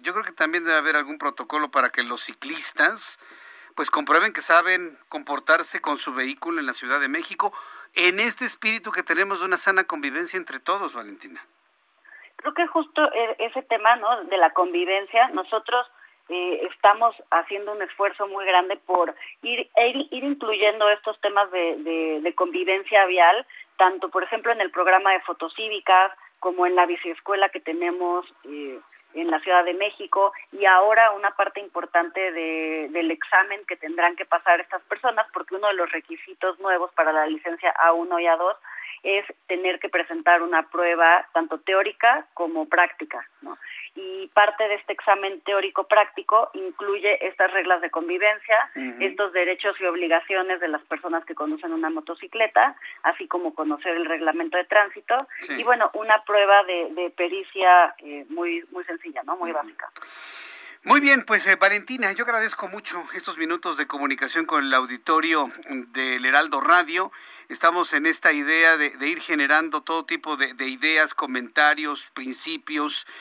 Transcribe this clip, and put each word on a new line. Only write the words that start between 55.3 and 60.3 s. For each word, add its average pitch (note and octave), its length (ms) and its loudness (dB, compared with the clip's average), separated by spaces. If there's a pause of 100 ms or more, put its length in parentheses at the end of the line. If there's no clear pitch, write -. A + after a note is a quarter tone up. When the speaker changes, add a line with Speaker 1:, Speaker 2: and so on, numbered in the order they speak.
Speaker 1:
Sí. - 200 -10
Speaker 2:
y - 20 -8
bueno, A#3 320 2
una G#3+ 300 2
prueba G3+ 400 6
de, F3 260 -2
de E3+ 200 -4
pericia, F3+ 880 4
eh, D3 320 -16
muy, E3+ 400 -6
muy - 140 -10
sencilla, - 380 -10
¿no? F3 140 -6
Muy E3+ 160 -6
Speaker 1:
Ujú. D3+ 80 -4
Speaker 2:
básica. - 280 -14 (920)